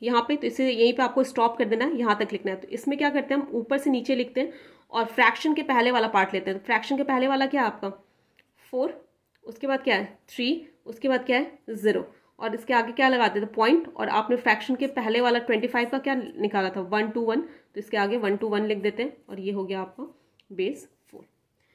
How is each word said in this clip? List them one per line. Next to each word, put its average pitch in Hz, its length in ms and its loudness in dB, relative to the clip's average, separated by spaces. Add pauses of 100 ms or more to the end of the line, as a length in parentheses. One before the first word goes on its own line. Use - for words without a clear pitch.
यहाँ 233 200 2
पे, 294 140 0
तो 285 100 -4
इसे 262 220 0
यहीं 240 240 4
पे 254 100 0
आपको 247 220 2
स्टॉप 233 340 0
कर 247 60 0
देना 220 200 0
है, 311 120 0
यहाँ 226 220 2
तक 170 140 -2
लिखना 196 180 -4
है। 190 60 -4
तो - 120 -16
इसमें 277 300 -2
क्या 294 120 2
करते 277 240 0
हैं 285 60 2
हम? 285 100 -6
ऊपर 233 280 -2
से 277 120 0
नीचे 262 240 0
लिखते 247 260 -2
हैं 330 120 -4 (400)
और 226 140 0
फ्रैक्शन 233 480 2
के 311 100 0
पहले 247 260 4
वाला 226 180 2
पार्ट 190 260 2
लेते 190 160 -2
हैं। 190 80 -4
तो 190 80 -14
फ्रैक्शन 233 300 0
के 269 80 0
पहले 262 240 2
वाला 269 180 2
क्या 277 140 0
है 233 60 2
आपका? 202 240 -6 (840)
फ़ोर, 262 220 -2 (520)
उसके 226 200 -8
बाद 269 160 0
क्या 233 140 2
है? 196 220 -6 (100)
थ्री, 277 400 -4 (180)
उसके 233 220 -4
बाद 254 180 0
क्या 247 120 2
है? - 200 -4 (140)
ज़ीरो, 208 340 0 (320)
और 220 160 -6
इसके 233 200 -2
आगे 233 180 2
क्या 262 160 4
लगाते 233 320 2
थे? 214 140 -2
पॉइंट, 262 360 4
और 214 200 -6
आपने 220 280 2
फ्रैक्शन 240 380 0
के 269 180 0
पहले 226 260 0
वाला 240 200 4
ट्वेंटी 233 280 0
फ़ाइव 240 200 0
का 269 120 -2
क्या 269 140 -2
निकाला 208 560 -2
था? 196 120 -6
वन 214 280 -2
टू 233 120 -2
वन, 226 180 2
तो - 380 -12
इसके 208 200 -6
आगे 202 200 2
वन 202 180 0
टू 220 120 -4
वन 208 180 0
लिख 214 140 0
देते 208 220 -2
हैं 277 140 -6 (120)
और 196 120 -10
ये 196 120 -4
हो 196 120 -4
गया 190 160 -4
आपका 185 280 -12 (420)
बेस 196 380 -4 (220)
फ़ोर। - 140 -20 (500)